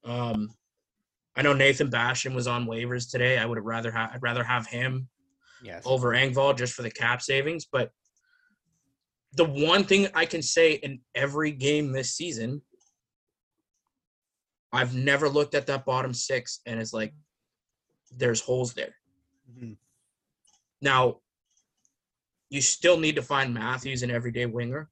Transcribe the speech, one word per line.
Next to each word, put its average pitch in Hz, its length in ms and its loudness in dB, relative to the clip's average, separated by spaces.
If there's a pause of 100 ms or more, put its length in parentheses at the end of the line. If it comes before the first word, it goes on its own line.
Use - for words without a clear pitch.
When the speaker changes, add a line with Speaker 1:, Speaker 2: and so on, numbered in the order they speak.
Speaker 1:
Um, 117 500 -4 (800)
I 131 80 0
know 143 100 6
Nathan 135 380 4
Bastian 123 420 0
was 123 140 -4
on 120 200 -2
waivers 120 440 -6
today. 127 280 2
I 110 60 2
would 117 140 -2
have 101 60 -8
rather 113 260 -4
ha-, 113 240 -4
I'd 127 80 -10
rather 120 220 -2
have 117 240 -2
him 127 400 -4 (520)
Speaker 2:
Yes. 98 240 -16
Speaker 1:
over 127 260 2
Engvall 135 460 4
just 123 180 -4
for 127 80 -10
the 113 80 -6
cap 123 300 0
savings. 139 440 -2
But 123 260 -2 (1400)
the 156 120 4
one 156 380 2
thing 196 320 4
I 165 100 4
can 165 160 -4
say 160 340 4
in 139 260 -10 (160)
every 143 340 0
game 143 400 0
this 131 240 -4
season, 139 480 -6 (2000)
I've 127 220 0
never 139 340 2
looked 147 280 0
at 139 100 -2
that 135 180 -2
bottom 131 300 -2
six - 500 -4
and 117 140 -8
it's 110 140 -6
like, 107 200 -4 (1000)
there's 123 280 0
holes 123 340 -2
there. - 200 -8 (560)
Speaker 2:
Mm-hmm. 120 220 -14 (1080)
Speaker 1:
Now, 131 360 4 (1300)
you 139 100 -4
still 170 400 4
need 156 160 2
to 143 60 -2
find 135 300 0
Matthews 127 520 -4
an 123 80 -2
everyday 120 340 -2
winger. 123 460 -6